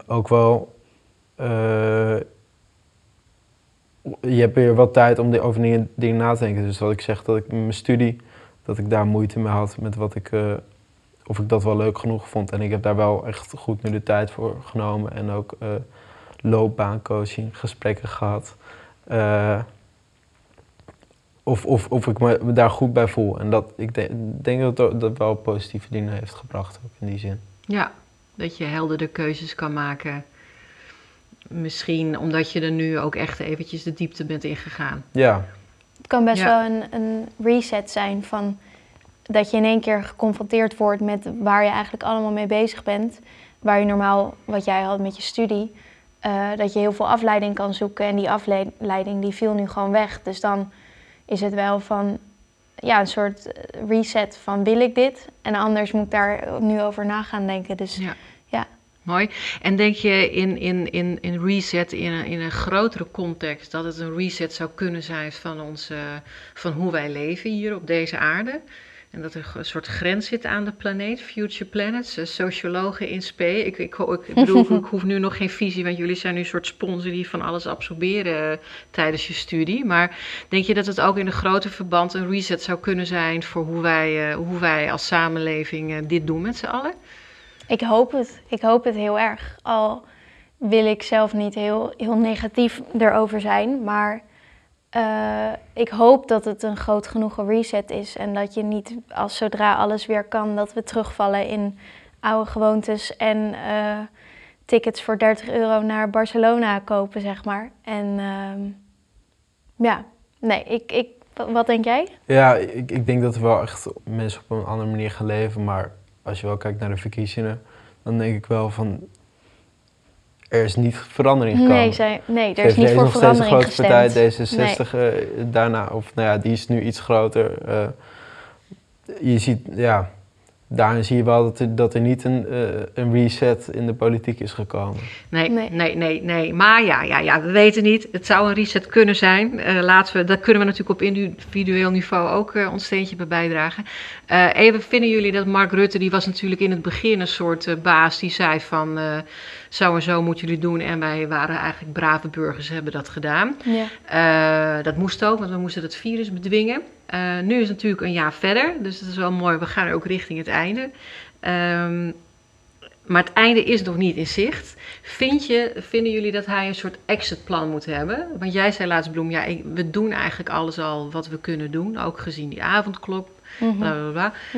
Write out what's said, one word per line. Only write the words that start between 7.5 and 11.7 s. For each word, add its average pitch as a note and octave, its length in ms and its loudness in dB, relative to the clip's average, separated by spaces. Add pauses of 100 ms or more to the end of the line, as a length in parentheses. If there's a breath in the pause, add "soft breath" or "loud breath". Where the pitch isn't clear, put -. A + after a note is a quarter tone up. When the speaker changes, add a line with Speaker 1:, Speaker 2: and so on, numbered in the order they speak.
Speaker 1:
mijn A2 120 -2
studie, A#2+ 440 2 (480 loud breath)
dat A2 140 -6
ik G#2 120 -2
daar G#2+ 160 4
moeite G#2+ 320 0
mee G#2+ 140 0
had G#2 280 -2
met G#2+ 140 -6
wat G#2+ 200 -4
ik, G#2 180 -10
eh, G#2 200 0 (760)
of G#2 100 -6
ik G#2+ 100 -4
dat A2 160 2
wel G#2+ 120 2